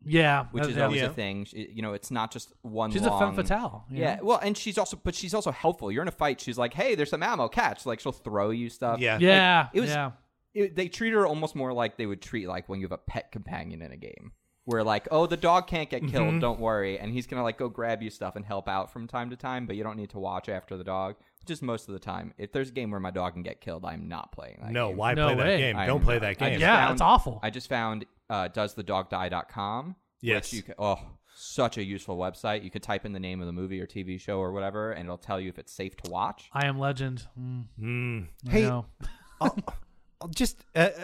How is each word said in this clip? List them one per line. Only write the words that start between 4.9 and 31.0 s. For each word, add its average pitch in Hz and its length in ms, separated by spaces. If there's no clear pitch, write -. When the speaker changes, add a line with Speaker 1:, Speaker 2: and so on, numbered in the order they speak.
Speaker 2:
but 180 120
she's 175 200
also 208 180
helpful. 143 400
You're 131 100
in 185 60
a - 40
fight, 147 280
she's 123 180
like, 120 160
"Hey, 220 200
there's 147 160
some 156 120
ammo, 180 260
catch." 175 380
Like, 113 140
she'll 135 120
throw 104 380
you 117 180
stuff. 117 320
Speaker 3:
Yeah. 113 200
Speaker 1:
Yeah, 180 400
Speaker 2:
Like, 131 140
it 190 60
was, 151 100
Speaker 1:
yeah. 143 200
Speaker 2:
it, 196 220
they 185 120
treat 226 240
her 202 140
almost 156 280
more 131 180
like 117 240
they 113 100
would 98 160
treat, 104 260
like, 90 200
when 95 120
you 95 60
have 87 60
a 90 60
pet - 340
companion 85 500
in 65 100
a - 40
game. - 360
Where, 117 160
like, 107 280
"Oh, 160 160
the 165 100
dog 175 300
can't 160 240
get 143 180
killed, 131 200
Speaker 3:
Mm-hmm. 165 100
Speaker 2:
don't 117 220
worry." 101 380
And 107 140
he's 123 140
gonna, 127 160
like, 117 160
go 127 100
grab 113 340
you 110 80
stuff 95 240
and 101 120
help 98 220
out 95 240
from 117 140
time 123 240
to 123 60
time, 127 300
but 98 100
you 107 80
don't 107 140
need 104 120
to 101 80
watch 95 300
after 95 300
the 90 60
dog, 95 320
which - 100
is 156 120
most 120 260
of 101 60
the 92 60
time. 90 380
If 101 140
there's 135 180
a - 20
game 117 180
where 101 100
my 92 100
dog 90 240
can 87 80
get 90 200
killed, 87 240
I'm 85 220
not 85 240
playing - 300
that 107 100
Speaker 3:
No, 120 160
Speaker 2:
game. 90 100
Speaker 3:
why 117 160
Speaker 1:
No 151 140
Speaker 3:
play 135 80
that 127 100
Speaker 1:
way. 190 120
Speaker 3:
game? 123 180
Speaker 2:
I 98 100
Speaker 3:
Don't 139 140
Speaker 2:
am - 40
Speaker 3:
play 120 100
Speaker 2:
not. 117 80
Speaker 3:
that 104 60
Speaker 2:
I 98 60
Speaker 3:
game. 135 180
Speaker 2:
just - 100
Speaker 1:
Yeah, 208 160
Speaker 2:
found, - 140
Speaker 1:
it's 127 100
awful. 160 400
Speaker 2:
I 110 80
just 123 180
found, 113 380
uh, 95 180
does 104 240
the 107 100
dog 95 280
die 92 180
dot 87 220
com, 120 460
Speaker 3:
Yes. 110 280
Speaker 2:
which - 40
you 107 80
ca-, - 160
oh, 101 200